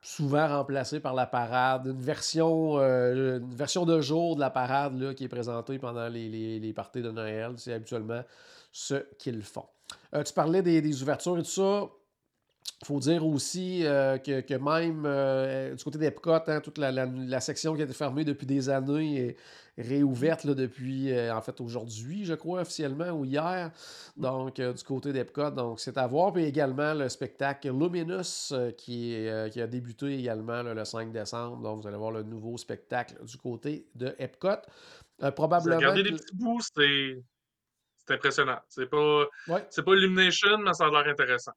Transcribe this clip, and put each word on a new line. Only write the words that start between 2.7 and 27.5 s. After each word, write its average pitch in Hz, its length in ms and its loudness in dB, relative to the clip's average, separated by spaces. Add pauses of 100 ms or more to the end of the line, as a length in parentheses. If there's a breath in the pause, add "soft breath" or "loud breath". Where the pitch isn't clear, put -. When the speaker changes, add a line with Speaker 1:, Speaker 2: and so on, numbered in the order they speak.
Speaker 1:
euh, 127 580 4
une 123 160 -10
version 147 320 0
de 165 140 6
jour 160 340 2
de 147 60 -2
la 135 100 2
parade, 131 500 0
là, 135 140 -4
qui 135 80 -10
est 127 60 -6
présentée 120 500 -6
pendant 120 300 -6
les, 117 200 -6
les, 110 300 -6
les 107 140 -6
parties 110 300 -8
de 113 100 -6
Noël. 110 440 -6
C'est 120 160 -10
habituellement 113 520 -6 (480 soft breath)
ce - 240 -4 (200)
qu'ils 110 280 -6
font. - 240 -12 (440 loud breath)
Euh, 147 120 0
tu - 80 -8
parlais 170 300 4
des, 165 200 6
des 147 200 0
ouvertures 151 360 0
et 165 40 -2
tout - 80 -6
ça. 196 380 0 (960)
Faut 143 140 -2
dire 156 280 2
aussi, 175 580 0
euh, 139 320 4
que, 135 240 -2
que 135 140 -4
même, 156 500 0
euh, 135 680 0
du 127 100 -12
côté 147 140 -6
d'Epcot, 160 480 2
hein, 156 160 0
toute - 160 -12
la, 139 120 2
la, 131 140 0
la 127 360 -4
section 156 340 -2
qui 151 80 0
a - 20 2
été 131 80 -6
fermée 143 320 -2
depuis 143 220 -2
des 135 240 2
années 139 680 0 (400 loud breath)
est 120 60 -10
réouverte, 139 600 2
là, 143 100 2
depuis, 131 580 -2
euh, 117 220 0
en 110 80 -2
fait, - 180 -10
aujourd'hui, 120 640 -8
je 170 80 -2
crois, 175 300 -4
officiellement, 160 480 -4
ou 151 160 -2
hier. 160 440 -2 (460 loud breath)
Donc, 131 440 -4
euh, 123 120 0
du 123 100 -10
côté 135 300 -4
d'Epcot, 143 380 -2
donc 120 280 -4
c'est 131 200 -6
à 127 80 2
voir. 160 260 2
Puis 170 120 2
également 147 500 0
le 139 160 0
spectacle 139 580 -4